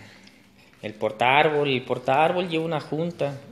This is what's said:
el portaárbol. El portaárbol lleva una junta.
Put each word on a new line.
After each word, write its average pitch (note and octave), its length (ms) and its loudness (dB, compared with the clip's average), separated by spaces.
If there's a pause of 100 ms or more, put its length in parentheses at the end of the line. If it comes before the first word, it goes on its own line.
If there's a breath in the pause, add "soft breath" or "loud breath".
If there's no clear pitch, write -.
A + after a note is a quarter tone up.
(840 loud breath)
el G#2 120 -8
portaárbol. C#3+ 720 2
El B2+ 140 0
portaárbol D#3 680 0
lleva D#3+ 160 -2
una D#3+ 160 -4
junta. D3 580 -4 (140)